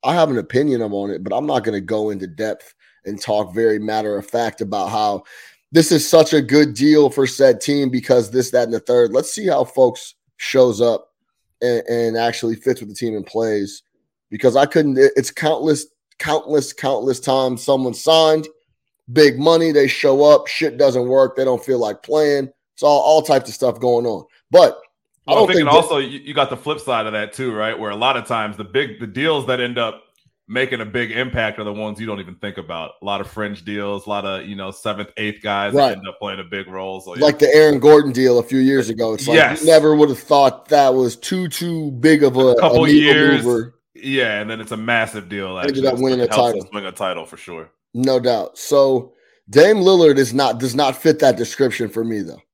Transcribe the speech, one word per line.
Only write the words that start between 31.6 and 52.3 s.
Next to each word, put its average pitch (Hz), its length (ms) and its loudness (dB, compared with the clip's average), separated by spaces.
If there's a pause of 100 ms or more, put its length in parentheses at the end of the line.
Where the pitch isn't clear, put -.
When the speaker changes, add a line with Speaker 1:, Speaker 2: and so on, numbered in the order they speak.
Speaker 2:
the 104 80 -8
ones 104 260 -10
you 113 80 -10
don't 101 140 -10
even 90 140 -18
think 98 240 -14
about. 82 320 -12 (100)
A - 60 -20
lot 98 160 -6
of - 80 -14
fringe 101 340 -12
deals, 101 400 -8
a 107 60 -12
lot 101 160 -6
of, 95 200 -10
you 101 80 -14
know, 98 160 -12
seventh, 101 460 -10
eighth 107 260 -8
guys 101 300 -4
Speaker 1:
Right. 139 160 2
Speaker 2:
that 104 80 -4
end 95 100 -18
up 95 120 -16
playing 98 220 -10
a 92 40 -14
big 92 240 -12
role. 95 320 -12
So, 92 140 -16
yeah. 123 100 -4
Speaker 1:
Like 147 140 2
the 143 160 2
Aaron 151 240 6
Gordon 143 340 6
deal 123 260 2
a 117 40 2
few 131 160 -2
years 131 320 2
ago. 113 240 -4
It's 135 120 -8
like, 160 100 2
you 156 40 8
Speaker 2:
Yes. 151 240 0
Speaker 1:
never 156 320 6
would 151 140 6
have 127 80 -4
thought 139 500 2
that 139 240 4
was 127 240 0
too, 185 320 -6
too 160 440 -6
big 147 300 4
of 131 140 2
a, 131 120 4
Speaker 2:
A 120 120 4
couple 160 240 4
Speaker 1:
a 156 40 2
needle 147 260 6
Speaker 2:
years. 139 280 2
Speaker 1:
mover. 120 320 -2 (200)
Speaker 2:
Yeah, 117 480 -4
and 107 80 -10
then 110 100 -10
it's 107 120 -12
a 113 40 -8
massive 110 540 -4
deal, 95 280 -8
Speaker 1:
Ended 135 200 -4
Speaker 2:
actually. 135 100 0
Speaker 1:
up 123 100 -2
winning 131 220 0
a 120 40 0
Speaker 2:
It 117 100 -2
helps 120 180 2
Speaker 1:
title. 101 140 -6
Speaker 2:
us - 80 -20
win 101 100 -8
a 92 80 -10
title 90 320 -8
for 78 140 -20
sure. 80 320 -18 (240)
Speaker 1:
No 127 260 0
doubt. 117 380 -4
So 135 560 0 (340)
Dame 170 280 6
Lillard 175 420 4
is 120 160 0
not, 123 260 -2
does 123 140 -6
not 135 200 0
fit 151 260 0
that 135 180 2
description 120 500 -4
for 113 160 -6
me, 110 160 -6
though. 82 220 -14 (120)